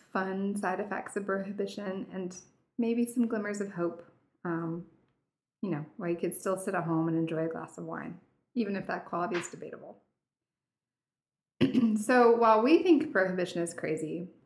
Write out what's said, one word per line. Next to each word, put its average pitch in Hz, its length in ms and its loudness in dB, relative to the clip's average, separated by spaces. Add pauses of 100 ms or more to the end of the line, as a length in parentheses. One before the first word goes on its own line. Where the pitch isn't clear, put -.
(140)
fun 196 420 -2
side 190 240 -2
effects - 360 -6
of 202 100 -4
prohibition 196 880 -4
and 185 220 -8 (420)
maybe 233 280 2
some 233 220 0
glimmers 208 340 -4
of 196 100 -4
hope, 170 340 -4 (380)
um, 170 420 -6 (760)
you 196 100 -4
know, 151 140 -4 (120)
why 175 120 -4
you 170 80 0
could 180 220 -4
still 190 180 -2
sit 190 180 -4
at 170 80 0
home 160 240 0
and 165 100 0
enjoy 165 280 0
a 165 40 -4
glass 165 280 -10
of 170 80 -12
wine, 170 340 -10 (340)
even 202 220 -2
if 185 120 -6
that - 180 -6
quality 175 320 -2
is 165 120 -4
debatable. - 480 -16 (1600)
<clears throat> 233 360 4
So 233 380 6
while 220 260 6
we 285 220 6
think 339 300 6
prohibition 180 480 0
is 170 120 -4
crazy, 156 540 -6 (180)